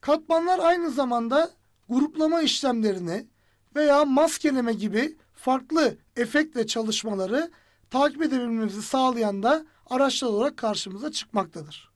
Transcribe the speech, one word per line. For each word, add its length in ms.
Katmanlar 580
aynı 320
zamanda 600
gruplama 520
işlemlerini 840
veya 300
maskeleme 680
gibi 440
farklı 640
efekt 400
ve 120
çalışmaları 840
takip 320
edebilmemizi 600
sağlayan 640
da 220
araçlar 380
olarak 300
karşımıza 540
çıkmaktadır. 840